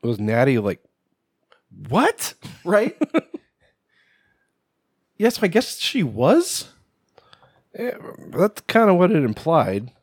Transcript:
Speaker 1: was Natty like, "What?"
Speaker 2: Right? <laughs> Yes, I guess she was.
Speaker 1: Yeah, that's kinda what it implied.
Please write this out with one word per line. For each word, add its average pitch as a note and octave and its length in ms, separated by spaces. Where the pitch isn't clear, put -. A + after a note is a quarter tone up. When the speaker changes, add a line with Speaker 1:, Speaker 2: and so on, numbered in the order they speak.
Speaker 1:
was A2+ 160
Natty A#2 400
like, G2+ 240
"What?" B3 460
Speaker 2:
Right? G3+ 360
<laughs> E4 100
Yes, A3+ 240
I G3+ 60
guess - 300
she - 240
was. D3 680
Speaker 1:
Yeah, A#3+ 200
that's - 320
kinda A3 320
what F3+ 180
it D#3+ 100
implied. A#2 680